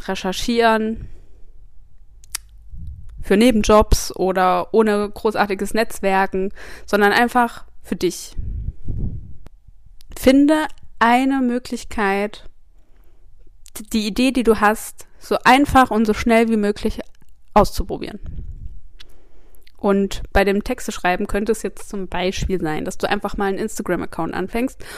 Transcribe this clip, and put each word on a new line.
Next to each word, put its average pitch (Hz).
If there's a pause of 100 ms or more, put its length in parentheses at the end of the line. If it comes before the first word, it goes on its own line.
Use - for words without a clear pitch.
Recherchieren 220 (2250)
für 196
Nebenjobs 220
oder 185
ohne 208
großartiges 202
Netzwerken, 196 (320)
sondern 208
einfach 240 (180)
für -
dich. - (1800)
Finde 285 (320)
eine 262
Möglichkeit, 220 (1300)
die 214
Idee, 247
die 254
du 208
hast, - (120)
so -
einfach 262
und 214
so 208
schnell 226
wie 226
möglich 208 (540)
auszuprobieren. - (1600)
Und 196 (100)
bei 196
dem 202
Texte -
schreiben 180
könnte 208
es -
jetzt -
zum 190
Beispiel 185
sein, 156
dass 185
du -
einfach 202
mal 202
einen 196
Instagram-Account 175
anfängst 233 (160)